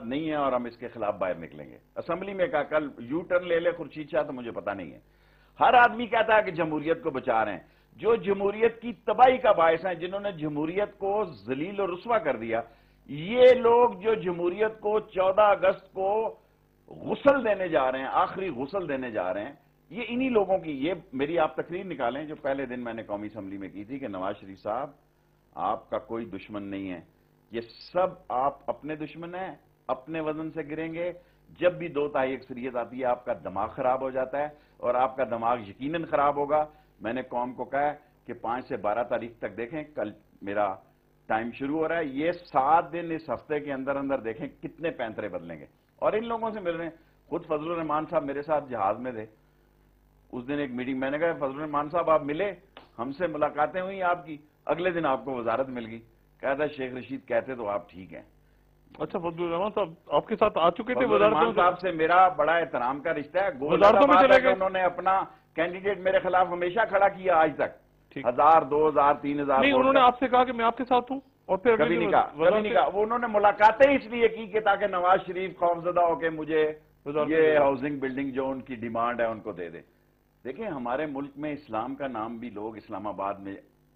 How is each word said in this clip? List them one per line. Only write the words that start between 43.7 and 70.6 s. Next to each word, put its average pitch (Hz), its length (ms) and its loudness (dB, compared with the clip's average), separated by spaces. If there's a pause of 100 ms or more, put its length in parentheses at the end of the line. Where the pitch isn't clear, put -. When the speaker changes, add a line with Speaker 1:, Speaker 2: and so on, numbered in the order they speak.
Speaker 1:
अंदर 135 260 -4
अंदर 139 240 -2
देखें 110 280 -8
कितने 160 420 -8
पैंतरे 110 380 -8
बदलेंगे। 82 400 -12 (340)
और 170 140 0
इन 226 80 -4
लोगों 226 260 -6
से 214 100 -10
मिल 170 140 -4
रहे 165 120 -8
हैं, 160 80 -12 (360)
खुद 170 120 -6
फजलुर 160 340 -4
रहमान 156 300 -2
साहब 156 160 -2
मेरे 139 200 -6
साथ 147 240 -2
जहाज 110 320 -2
में 120 260 -8
थे, 110 40 -18 (1040)
उस 123 120 -10
दिन 143 160 -4
एक 139 100 -4
मीटिंग, 127 280 -4
मैंने 135 200 -4
कहा, 170 140 0
"फजलुर 143 280 -6
रहमान 151 280 -4
साहब 160 220 -2
आप 156 120 4
मिले, 175 340 -4 (400)
हमसे 139 320 -4
मुलाकातें 151 520 -2
हुई 190 200 -8
आपकी," 170 400 -4 (280)
अगले 175 220 0
दिन 170 160 -2
आपको 131 340 -2
वजारत 117 280 -2
मिल 123 160 -8
गई। 110 140 -12 (440)
कहा 135 120 0
था, 147 120 -2
"शेख 131 280 -8
रशीद 127 340 -10
कहते 120 260 -2
तो 117 120 -8
आप 101 240 -4
ठीक 85 220 -18
हैं।" 55 140 -18 (720)
Speaker 2:
अच्छा, 160 180 -6
फजलुर 170 320 -4
रहमान 185 200 -2
साहब 180 260 -4 (160)
आपके 156 240 0
साथ 208 220 4
आ 170 120 6
चुके 220 220 -6
थे 247 40 -2
Speaker 1:
फजलुर 233 200 2
Speaker 2:
वजारतों 208 140 8
Speaker 1:
रहमान 156 160 4
Speaker 2:
में? 226 60 0
Speaker 1:
साहब 180 240 4
से 185 160 -2
मेरा 170 360 6
बड़ा 156 300 2
एहतराम 143 420 -2
का 165 100 -2
रिश्ता 156 340 -2
है। 175 140 -4
गोल 147 200 0
Speaker 2:
वजारतों 208 280 8
में - 100 8
Speaker 1:
बात - 80 8
Speaker 2:
चले 269 100 10
Speaker 1:
है 262 60 10
कि - 60 0
Speaker 2:
गए? - 60 4
Speaker 1:
उन्होंने 190 300 0
अपना 180 520 0 (220)
candidate 185 420 -2
मेरे 185 220 2
खिलाफ 180 280 2
हमेशा 175 360 0
खड़ा 196 240 4
किया 185 280 2
आज 160 220 4
तक। 110 220 -4 (320)
Speaker 2:
ठीक। 135 140 -4
Speaker 1:
हजार, 147 380 6
दो 151 240 4
हजार, 147 260 6
तीन 143 260 -4
हजार 143 200 4
Speaker 2:
नहीं, 277 120 4
Speaker 1:
वोट 262 60 6
Speaker 2:
उन्होंने 269 220 6
Speaker 1:
तक। 254 40 8
Speaker 2:
आपसे 247 240 4
कहा 247 160 4
कि 254 80 -4
मैं 233 120 -2